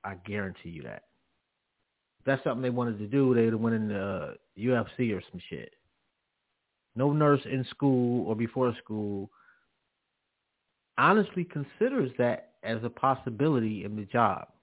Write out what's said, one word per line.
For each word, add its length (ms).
I 120
guarantee 440
you 140
that. 200
If 60
that's 180
something 180
they 80
wanted 300
to 80
do, 260
they'd 180
have 80
went 160
in 120
the, 120
uh, 340
U 200
F 120
C 160
or 80
some 180
shit. 240
No 180
nurse 320
in 240
school 580
or 80
before 480
school 460
honestly 480
considers 720
that 360
as 200
a 60
possibility 960
in 100
the 80
job. 460